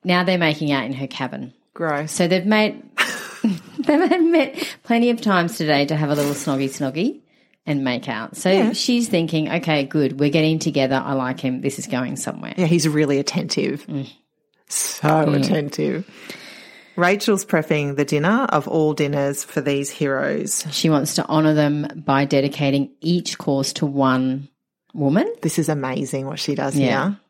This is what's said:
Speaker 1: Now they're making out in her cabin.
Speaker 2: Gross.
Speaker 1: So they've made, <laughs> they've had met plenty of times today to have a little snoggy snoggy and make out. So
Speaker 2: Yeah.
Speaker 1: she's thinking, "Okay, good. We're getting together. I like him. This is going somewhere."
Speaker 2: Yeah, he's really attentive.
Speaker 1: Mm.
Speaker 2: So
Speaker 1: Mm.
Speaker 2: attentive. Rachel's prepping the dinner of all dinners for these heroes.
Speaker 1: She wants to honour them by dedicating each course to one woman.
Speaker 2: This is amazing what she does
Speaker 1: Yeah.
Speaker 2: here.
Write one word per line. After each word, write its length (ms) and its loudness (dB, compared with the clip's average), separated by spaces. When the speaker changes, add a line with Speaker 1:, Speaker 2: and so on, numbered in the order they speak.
Speaker 1:
Now 200 2
they're 140 2
making 340 0
out 140 0
in 80 -6
her 120 -6
cabin. 460 -8
Speaker 2:
Gross. 380 -4
Speaker 1:
So 140 0
they've 200 0
made, 360 2
<laughs> 480 -6
they've 300 2
had 140 4
met 600 2
plenty 280 2
of 100 0
times 360 2
today 300 4
to 100 0
have 140 2
a 40 2
little 180 0
snoggy 360 -2
snoggy 520 -4
and 180 0
make 240 -2
out. 280 -8
So 140 0
Speaker 2:
Yeah. 220 4
Speaker 1:
she's 360 0
thinking, 420 0
"Okay, 340 0
good. 340 0
We're 120 2
getting 280 2
together. 440 0
I 100 -4
like 280 -4
him. 200 -4
This 180 -4
is 80 -10
going 300 -4
somewhere." 400 -8
Speaker 2:
Yeah, 100 2
he's 220 4
really 300 2
attentive. 680 -4
Speaker 1:
Mm. 240 -6
Speaker 2:
So 400 -4
Speaker 1:
Mm. 360 4
Speaker 2:
attentive. 680 -2
Rachel's 480 2
prepping 520 0
the 80 2
dinner 460 2
of 180 0
all 240 2
dinners 520 -2
for 160 -4
these 300 -2
heroes. 800 -2
Speaker 1:
She 200 0
wants 240 2
to 140 0
honour 260 4
them 320 2
by 200 4
dedicating 680 0
each 380 -2
course 360 0
to 120 -2
one 640 0
woman. 480 0
Speaker 2:
This 180 -2
is 100 0
amazing 580 -4
what 140 -10
she 140 -2
does 220 -2
Speaker 1:
Yeah. 100 2
Speaker 2:
here. 60 -6